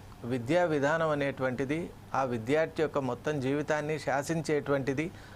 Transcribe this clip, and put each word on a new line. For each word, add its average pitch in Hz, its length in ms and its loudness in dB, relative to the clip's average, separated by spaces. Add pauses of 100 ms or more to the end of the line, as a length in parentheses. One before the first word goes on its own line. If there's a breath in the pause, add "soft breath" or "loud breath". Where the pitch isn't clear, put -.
(240)
విద్యా 127 400 2
విధానం 156 460 2
అనేటువంటిది 139 800 -2 (240)
ఆ 131 80 2
విద్యార్థి 139 600 2
యొక్క 147 160 2
మొత్తం 135 420 -2
జీవితాన్ని 147 580 0
శాసించేటువంటిది, 143 1120 0 (260 loud breath)